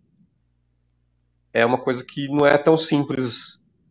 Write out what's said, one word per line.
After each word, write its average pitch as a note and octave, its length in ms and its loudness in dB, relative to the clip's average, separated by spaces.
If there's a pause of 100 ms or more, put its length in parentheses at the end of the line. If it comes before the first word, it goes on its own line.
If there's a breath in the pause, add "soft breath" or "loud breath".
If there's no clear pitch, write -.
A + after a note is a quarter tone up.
(1500)
é A2+ 140 2
uma B2+ 120 0
coisa B2+ 260 -4
que C#3 240 -10
não C#3+ 180 2
é D3 120 6
tão D#3+ 180 4
simples, C#3+ 840 -4 (300)